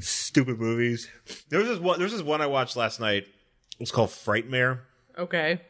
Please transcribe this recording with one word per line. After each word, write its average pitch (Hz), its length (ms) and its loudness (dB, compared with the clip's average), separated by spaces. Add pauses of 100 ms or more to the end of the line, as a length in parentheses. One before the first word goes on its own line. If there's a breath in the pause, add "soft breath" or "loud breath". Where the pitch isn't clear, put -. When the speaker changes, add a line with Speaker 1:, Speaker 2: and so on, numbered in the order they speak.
Speaker 1:
stupid 127 580 0
movies. 117 500 0 (420 loud breath)
There 170 100 2
was 226 80 2
this 220 100 -2
one, 175 220 2
there 180 40 0
was 208 80 -2
this 202 100 -4
one 151 180 2
I 147 60 2
watched 135 300 0
last 113 240 0
night. 101 280 0 (500)
It's 117 140 -8
called 113 180 4
Frightmare. 127 680 0 (360)
Speaker 2:
Okay. 170 540 -2